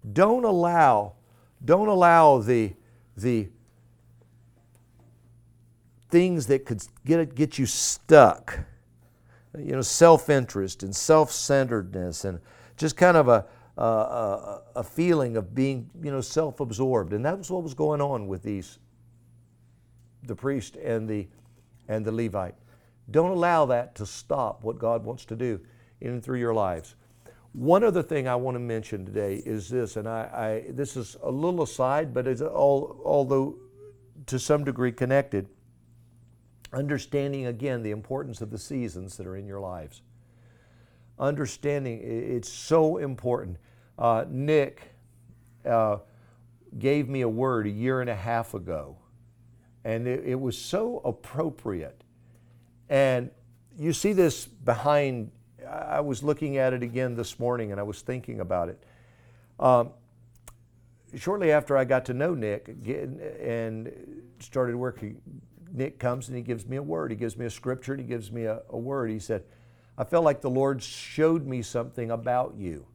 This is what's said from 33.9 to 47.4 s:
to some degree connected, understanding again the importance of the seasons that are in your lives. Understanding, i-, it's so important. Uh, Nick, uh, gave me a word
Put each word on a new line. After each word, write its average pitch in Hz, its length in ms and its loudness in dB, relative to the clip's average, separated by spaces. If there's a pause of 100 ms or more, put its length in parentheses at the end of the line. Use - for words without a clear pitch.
to 131 120 -4
some 147 260 0
degree 123 280 -2
connected, 127 560 0 (1200)
understanding 139 760 -4
again 120 360 -4
the 107 80 -4
importance 123 500 -8
of 107 100 -10
the 107 80 -10
seasons 98 600 -10
that 92 80 -12
are 95 100 -12
in 101 100 -12
your 98 140 -12
lives. 90 400 -12 (1160)
Understanding, 139 800 -4
i-, 117 380 -6
it's 113 120 -8
so 156 480 0
important. 120 640 -6 (400)
Uh, 113 320 2
Nick, 143 640 -2 (720)
uh, 110 320 2 (800)
gave 139 300 0
me 135 120 -4
a 120 80 0
word 113 380 -2